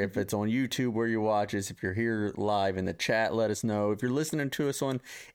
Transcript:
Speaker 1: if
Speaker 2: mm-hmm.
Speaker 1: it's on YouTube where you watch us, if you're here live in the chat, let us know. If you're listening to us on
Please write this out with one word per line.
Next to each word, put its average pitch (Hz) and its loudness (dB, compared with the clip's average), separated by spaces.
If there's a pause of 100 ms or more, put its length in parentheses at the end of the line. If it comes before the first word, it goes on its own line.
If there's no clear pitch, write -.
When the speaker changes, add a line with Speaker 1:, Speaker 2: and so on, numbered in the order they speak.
Speaker 1:
if 98 -2
Speaker 2:
mm-hmm. 104 0
Speaker 1:
it's 101 -2
on 104 0
YouTube 127 0
where 113 2
you 110 2
watch 104 2
us, 98 -2
if - -16
you're 95 0
here 110 0
live 101 2
in 92 0
the 92 -2
chat, 110 0
let 110 2
us 104 -4
know. 104 2
If 104 -4
you're 123 0
listening 147 -2
to 147 -2
us 139 -2
on 131 -2 (340)